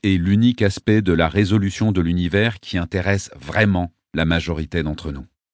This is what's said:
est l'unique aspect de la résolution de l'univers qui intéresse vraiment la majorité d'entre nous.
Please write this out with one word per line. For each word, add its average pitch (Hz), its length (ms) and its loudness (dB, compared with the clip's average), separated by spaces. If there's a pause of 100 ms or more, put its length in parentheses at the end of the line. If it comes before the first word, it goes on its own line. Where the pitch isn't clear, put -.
est 98 120 2
l'unique 104 460 2
aspect 107 400 2
de 92 100 0
la 82 160 2
résolution 101 640 0
de 92 80 0
l'univers 90 600 0
qui - 180 -8
intéresse 95 580 -2
vraiment 92 560 0 (220)
la 80 120 -2
majorité 82 580 -2
d'entre 76 280 -6
nous. 69 140 -12 (280)